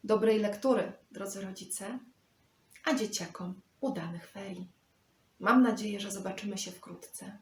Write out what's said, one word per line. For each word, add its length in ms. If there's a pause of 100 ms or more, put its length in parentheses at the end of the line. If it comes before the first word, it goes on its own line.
Dobrej 340
lektury, 540 (180)
drodzy 300
rodzice, 580 (840)
a 100
dzieciakom 680 (200)
udanych 480
ferii. 520 (600)
Mam 220
nadzieję, 380
że 100
zobaczymy 480
się 120
wkrótce. 720